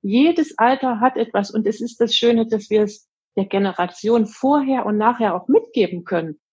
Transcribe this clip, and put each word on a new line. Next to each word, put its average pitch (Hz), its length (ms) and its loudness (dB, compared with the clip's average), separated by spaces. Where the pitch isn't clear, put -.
jedes 302 560 0
Alter 247 400 0
hat 254 180 0
etwas. 202 360 -4
Und 214 140 -2
es 220 140 -4
ist 233 200 -8
das - 140 0
Schöne, 233 320 2
dass 220 240 -4
wir 214 120 2
es 208 260 -6
der 196 80 0
Generation 202 800 -2
vorher 269 600 0
und 214 120 -2
nachher 220 380 0
auch 180 100 -8
mitgeben 214 580 0
können. 165 360 -4